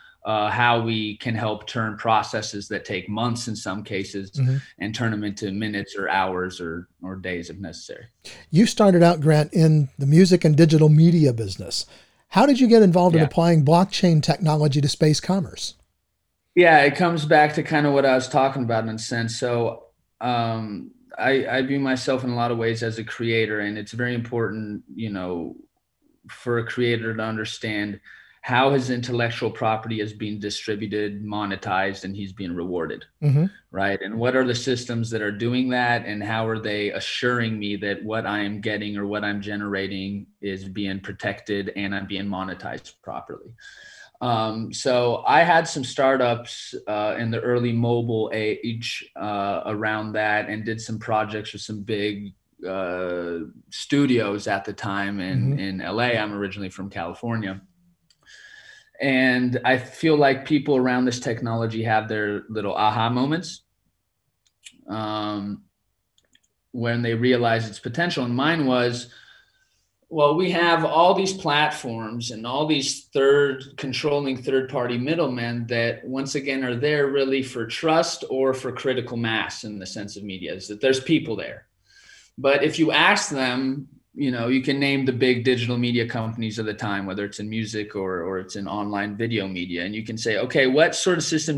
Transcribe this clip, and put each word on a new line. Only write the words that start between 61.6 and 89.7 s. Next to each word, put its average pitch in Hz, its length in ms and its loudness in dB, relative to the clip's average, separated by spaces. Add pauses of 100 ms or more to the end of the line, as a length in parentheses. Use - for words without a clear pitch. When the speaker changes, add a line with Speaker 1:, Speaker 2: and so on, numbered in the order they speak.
Speaker 1:
have 110 220 2
their 107 440 -2
little 104 240 -4
aha 110 340 2
moments, 139 540 -2 (1300)
um, 104 720 -6 (1080)
when 117 280 -2
they 117 140 0
realize 117 520 2
its 101 120 -14
potential. 143 480 -4
And 120 100 -2
mine 151 300 0
was, 120 440 0 (1000)
well, 151 240 4
we 180 160 2
have 170 340 4
all 165 300 6
these 190 180 0
platforms 120 960 -2
and 113 160 -10
all 139 200 -2
these 143 380 -2 (100)
third, 139 480 4 (160)
controlling 139 580 -2
third-party 127 640 -2
middlemen 123 720 -2
that, 117 360 -2
once 135 300 -6
again, 135 280 -4
are 123 140 -2
there 147 300 0
really 135 360 0
for 117 240 -8
trust 160 640 0
or 131 240 2
for 127 180 -6
critical 123 460 -4
mass 113 480 -2
in 104 140 -10
the 92 80 -10
sense 101 320 -12
of 101 60 -12
media, 90 280 -8
is 95 160 -10
that 104 140 -12
there's 131 180 4
people 131 360 0
there. 69 320 -12 (680)
But 139 280 2
if 156 140 0
you 156 140 4
ask 180 380 4
them, 131 580 -2 (360)
you 131 60 0
know, 117 180 -4
you 131 200 2
can 139 100 0
name 139 280 0
the 123 200 0
big 123 180 2
digital 123 340 0
media 120 280 0
companies 113 520 -6
of 107 80 -6
the 104 80 -4 (140)
time, 98 180 -4
whether 98 220 -6
it's - 120 -14
in 104 80 -8
music 107 400 -6 (140)
or, 92 100 -4 (140)
or 95 160 -6
it's 95 180 -14
in 98 80 -8
online 104 560 -4
video 110 240 -2
media. 90 360 -6